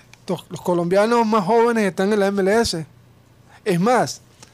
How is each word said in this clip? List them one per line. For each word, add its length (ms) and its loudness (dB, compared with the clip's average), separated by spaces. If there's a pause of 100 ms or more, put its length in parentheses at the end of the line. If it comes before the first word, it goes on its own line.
(260)
los, 240 -8
los 120 -16
colombianos 640 2
más 160 0
jóvenes 400 2
están 300 -2
en 80 0
la 60 2
M 140 -2
L 200 2
S. 240 -4 (800)
Es 160 0
más, 400 0 (320)